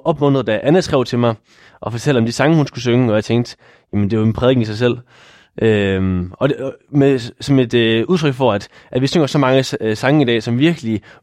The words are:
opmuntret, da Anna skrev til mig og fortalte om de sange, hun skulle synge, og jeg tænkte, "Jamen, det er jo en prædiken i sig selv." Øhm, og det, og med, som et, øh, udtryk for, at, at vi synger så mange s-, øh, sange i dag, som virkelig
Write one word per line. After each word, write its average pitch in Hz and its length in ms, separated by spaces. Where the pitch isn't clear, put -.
opmuntret, 143 420
da 107 160
Anna 165 180
skrev 139 240
til 120 140
mig 117 160
og 113 120
fortalte 123 260
om 117 80
de 117 60
sange, 151 240
hun 147 100
skulle - 160
synge, 120 300
og - 20
jeg 107 100
tænkte, 120 320
"Jamen, 101 180
det 110 60
er 110 40
jo 110 60
en 113 60
prædiken 127 300
i - 20
sig 107 140
selv." 123 200
Øhm, 95 680
og 131 160
det, 147 80
og 131 180
med, 139 280
som 139 180
et, 123 160
øh, 113 340
udtryk 156 260
for, 123 180
at, 101 160
at 127 120
vi 135 40
synger 156 200
så 151 120
mange 131 240
s-, - 180
øh, 110 160
sange 143 260
i - 20
dag, 117 180
som 120 160
virkelig 127 440